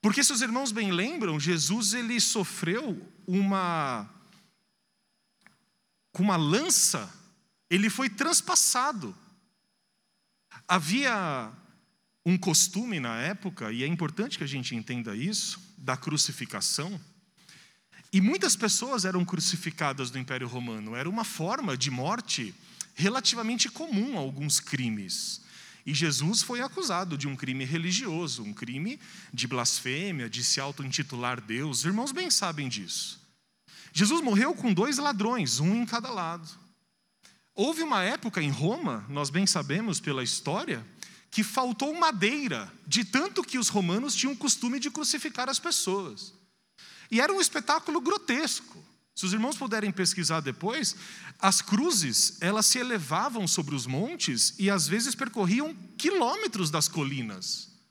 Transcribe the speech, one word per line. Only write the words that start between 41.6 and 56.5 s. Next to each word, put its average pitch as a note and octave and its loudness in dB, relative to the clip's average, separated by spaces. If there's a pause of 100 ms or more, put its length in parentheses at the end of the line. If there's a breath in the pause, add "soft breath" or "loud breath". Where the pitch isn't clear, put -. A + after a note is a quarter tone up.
madeira, A#3+ 2 (160)
de D3+ 2
tanto F4 0
que - -4
os A#3 0
romanos G#3 2
tinham C4+ 0
o A#3+ -8
costume B3 0
de C4 -4
crucificar C4+ -4
as C4+ -2
pessoas. F#3 -4 (800 loud breath)
E A3+ 6
era D4+ 4
um F#4+ 0
espetáculo D#4 2
grotesco. D4+ -2 (320)
Se - -4
os F3+ 0
irmãos A3+ 0
puderem G#3+ -2
pesquisar E3+ 0
depois, G3+ -2 (440 loud breath)
as F#3+ 4
cruzes, G#3 2
elas G#3 2
se - 6
elevavam A3 0
sobre C#3+ 0
os B2+ -4
montes D3+ 0
e G3 4
às F3+ 2
vezes A3+ 0
percorriam A#3+ 0 (240)
quilômetros D4+ 2